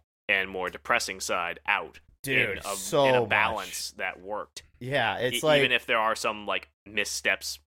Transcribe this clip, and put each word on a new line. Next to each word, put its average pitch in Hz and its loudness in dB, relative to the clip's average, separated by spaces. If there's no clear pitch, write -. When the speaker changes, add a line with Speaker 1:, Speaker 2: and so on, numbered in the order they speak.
Speaker 1:
and 98 0
more 92 -4
depressing 101 -2
side 87 -4
out 92 -2
Speaker 2:
Dude, 127 0
Speaker 1:
in 95 -4
a, 101 -4
Speaker 2:
so 143 2
Speaker 1:
in 131 6
a 123 4
Speaker 2:
much. 113 0
Speaker 1:
balance 107 0
that 92 -6
worked. - -10
Speaker 2:
Yeah, 120 0
it's 123 0
Speaker 1:
E-, - 0
Speaker 2:
like 151 6
Speaker 1:
even 127 4
if 120 2
there 120 2
are 110 2
some, 107 -4
like, 95 -4
missteps 101 -2